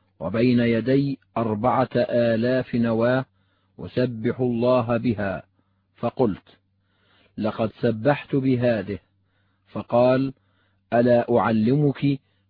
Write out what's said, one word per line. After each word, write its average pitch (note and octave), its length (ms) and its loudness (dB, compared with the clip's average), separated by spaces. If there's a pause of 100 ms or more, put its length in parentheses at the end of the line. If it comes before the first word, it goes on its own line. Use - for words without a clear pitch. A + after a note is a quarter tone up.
(200)
وبين A#2 400 2
يدي C3 580 0 (180)
أربعة A2+ 600 0
آلاف A#2+ 800 0
نواة A#2 500 0 (540)
أسبح A#2 640 -4
الله A#2+ 560 0
بها، G2+ 460 -4 (540)
فقلت: - 640 -4 (800)
'لقد G#2+ 420 -4
سبحت A#2+ 560 0
بهذه'، A#2+ 600 0 (680)
فقال: B2+ 640 0 (600)
'ألا A#2+ 460 4
أعلمك C3 800 0 (300)